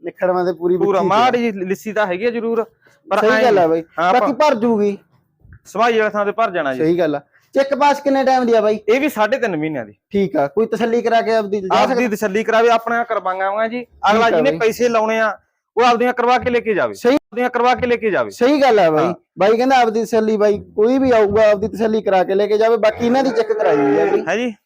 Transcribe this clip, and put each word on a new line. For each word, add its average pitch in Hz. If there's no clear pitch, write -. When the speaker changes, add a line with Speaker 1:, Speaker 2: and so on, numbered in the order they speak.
Speaker 1:
ਨਿਖੜਵਾਂ 180
ਤੇ 180
ਪੂਰੀ 175
Speaker 2:
ਪੂਰਾ 196
Speaker 1:
ਵਿੱਚੀ 185
Speaker 2:
ਮਾੜ 233
Speaker 1:
ਆ। -
Speaker 2:
ਜੀ 233
ਲਿੱਸੀ 190
ਤਾਂ 208
ਹੈਗੀ 180
ਆ 240
ਜ਼ਰੂਰ, 226
ਪਰ 190
Speaker 1:
ਸਹੀ 214
Speaker 2:
ਐਂ 220
Speaker 1:
ਗੱਲ 226
ਆ 185
Speaker 2:
ਨਹੀਂ। 160
Speaker 1:
ਬਾਈ। 165
Speaker 2:
ਹਾਂ, 180
Speaker 1:
ਬਾਕੀ 240
Speaker 2:
ਆਪਾਂ 302
Speaker 1:
ਭਰ 269
ਜੂਗੀ। 208
Speaker 2:
ਸਵਾਈ 226
ਵਾਲੇ 214
ਥਾਂ 208
ਤੇ 202
ਭਰ 220
ਜਾਣਾ 151
ਜੀ। 127
Speaker 1:
ਸਹੀ 170
ਗੱਲ 156
ਆ। 143
ਚੈੱਕ 269
ਪਾਸ 285
ਕਿੰਨੇ 269
ਟਾਈਮ 254
ਦੀ 233
ਆ 220
ਬਾਈ? 214
Speaker 2:
ਇਹ 247
ਵੀ 285
ਸਾਢੇ 214
ਤਿੰਨ 214
ਮਹੀਨਿਆਂ 151
ਦੀ। 104
Speaker 1:
ਠੀਕ 196
ਆ। 143
ਕੋਈ 220
ਤਸੱਲੀ 226
ਕਰਾ 226
ਕੇ 214
ਆਪਦੀ 208
ਜਾ 185
Speaker 2:
ਆਪਦੀ 247
Speaker 1:
ਸਕਦਾ? 214
Speaker 2:
ਤਸੱਲੀ 214
ਕਰਾਵੇ, 226
ਆਪਣੇ 233
ਘਰ 233
ਕਰਵਾਵਾਂਗੇ 196
ਜੀ। 247
ਅਗਲਾ 220
Speaker 1:
ਠੀਕ 226
ਆ 175
Speaker 2:
ਜਿਹਨੇ 214
Speaker 1:
ਬਾਈ। 165
Speaker 2:
ਪੈਸੇ 226
ਲਾਉਣੇ 220
ਆ, 214
ਉਹ 233
ਆਪਦੀਆਂ 240
ਕਰਵਾ 240
ਕੇ 247
ਲੈ 240
ਕੇ 220
ਜਾਵੇ। 127
Speaker 1:
ਸਹੀ। 247
Speaker 2:
ਆਪਦੀਆਂ 247
ਕਰਵਾ 247
ਕੇ 247
ਲੈ 240
ਕੇ 220
ਜਾਵੇ। 127
Speaker 1:
ਸਹੀ 262
ਗੱਲ 240
ਆ 165
ਬਾਈ। 156
Speaker 2:
ਹਾਂ। 180
Speaker 1:
ਬਾਈ 214
ਕਹਿੰਦਾ 262
ਆਪਦੀ 226
ਤਸੱਲੀ, 220
ਬਾਈ 208
ਕੋਈ 226
ਵੀ 262
ਆਊਗਾ 214
ਆਪਦੀ 208
ਤਸੱਲੀ 220
ਕਰਾ 190
ਕੇ 190
ਲੈ 202
ਕੇ 208
ਜਾਵੇ। 226
ਬਾਕੀ 214
ਇਹਨਾਂ 254
ਦੀ 262
ਚੈੱਕ 220
ਕਰਾਈ 196
ਹੋਈ 143
ਆ -
ਬਾਈ। -
Speaker 2:
ਹੈ 180
ਜੀ। 240